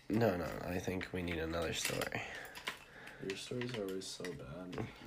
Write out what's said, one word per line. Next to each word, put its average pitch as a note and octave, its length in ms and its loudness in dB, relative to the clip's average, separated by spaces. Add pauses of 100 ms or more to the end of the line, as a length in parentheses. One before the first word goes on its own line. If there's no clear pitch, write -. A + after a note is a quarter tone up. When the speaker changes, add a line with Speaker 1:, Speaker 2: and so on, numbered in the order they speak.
Speaker 1:
No, G#2+ 260 8
no, F2 100 2 (220)
I F2+ 120 2
think F#2 340 0
we F#2 100 2
need F2 140 2
another D#2+ 340 2
story. - 500 0 (1040)
Speaker 2:
Your G2 120 0
stories B2 400 -2
are G#2 60 0
always F#2+ 220 -2
so - 200 -6
bad. F2+ 600 -4 (220)